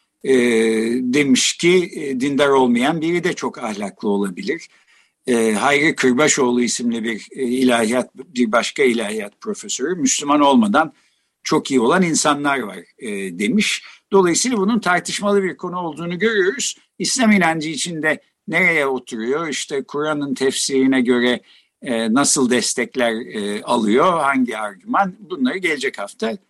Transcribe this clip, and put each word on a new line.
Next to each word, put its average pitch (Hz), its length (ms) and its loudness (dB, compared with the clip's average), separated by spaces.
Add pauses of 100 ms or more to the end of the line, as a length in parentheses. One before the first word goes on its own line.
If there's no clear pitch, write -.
(240)
e, 135 100 2 (680)
demiş 127 560 2
ki, 175 380 4
e, 139 240 -6
dindar 139 300 2
olmayan 131 520 4
biri 170 220 0
de 175 100 -2
çok - 240 -6
ahlaklı 104 520 -6
olabilir. 101 580 -4 (600)
E, 113 240 2
Hayri 143 440 2
Kırbaşoğlu 123 640 2
isimli 117 420 -2
bir, 110 280 -6
e, 139 120 -8
ilahiyat, 123 720 0
bir 123 360 -2
başka 117 320 0
ilahiyat 110 580 -2
profesörü, 117 540 -6
"Müslüman 147 460 0
olmadan 139 520 4 (500)
çok - 280 0
iyi 131 80 4
olan 165 240 4
insanlar 143 560 0
var," 95 200 -10 (180)
e, 98 420 -8
demiş. 147 440 0 (280)
Dolayısıyla 196 460 2
bunun 214 220 0
tartışmalı 190 640 0
bir 170 140 -6
konu 180 200 -10
olduğunu 170 420 -8
görüyoruz. 220 560 0 (240)
İslam 214 320 2
inancı 165 380 2
içinde 156 500 -4 (280)
nereye 165 380 2
oturuyor, 127 600 -4
işte 135 360 -6
Kur'an'ın 147 500 -4
tefsirine 135 680 0
göre, 123 400 2 (400)
e, 113 320 -2
nasıl 135 360 2
destekler, 120 640 0
e, 107 500 -6
alıyor, 127 560 2
hangi 131 380 0
argüman, 110 600 -4
bunları 151 380 -4
gelecek 147 420 -4
hafta 208 380 -8 (120)